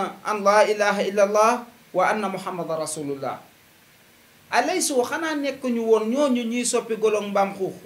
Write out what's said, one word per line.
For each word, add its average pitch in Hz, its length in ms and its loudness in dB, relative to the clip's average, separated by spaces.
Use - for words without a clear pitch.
أن 214 200 -2
لا 208 240 6
إله 208 280 2
إلا 208 120 4
الله 214 280 4
وأن 214 320 2
محمد 180 420 -8
رسول 151 460 -6
الله." 127 200 -8
Alaysu, 302 560 0
xanaa 311 320 -4
nekkuñu 262 480 -4
woon 220 240 4
ñooñu 254 360 2
ñuy 233 200 -2
soppi 226 320 -2
golo 208 240 2
ak 202 80 -6
mbaam 196 240 0
xuux, 185 200 -6